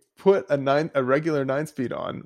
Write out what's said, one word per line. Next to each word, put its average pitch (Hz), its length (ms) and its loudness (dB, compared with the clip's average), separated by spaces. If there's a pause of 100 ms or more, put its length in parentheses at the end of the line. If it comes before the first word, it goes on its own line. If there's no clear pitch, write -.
(180)
put 196 320 2
a 147 60 2
nine, 139 380 0
a 135 100 0
regular 143 400 0
nine 135 220 -2
speed 123 260 -6
on - 340 -8